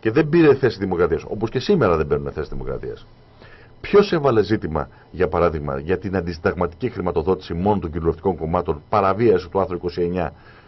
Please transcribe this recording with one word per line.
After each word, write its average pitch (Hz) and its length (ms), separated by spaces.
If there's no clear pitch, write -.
Και 113 100
δεν 151 180
πήρε 156 260
θέση 123 240
Δημοκρατίας, 87 500
όπως 107 220
και 131 80
σήμερα 123 380
δεν 78 100
παίρνουν 71 260
θέση 73 160
Δημοκρατίας. 64 580
Ποιος 202 320
έβαλε 139 300
ζήτημα, 82 460
για 87 180
παράδειγμα, 80 500
για 82 200
την 95 180
αντισυνταγματική 87 720
χρηματοδότηση 87 640
μόνο 98 260
των 87 100
κοινοβουλευτικών 82 460
κομμάτων, 82 520
παραβίαση 98 600
του 95 120
άρθρου 92 160
είκοσι 87 260
εννιά 87 300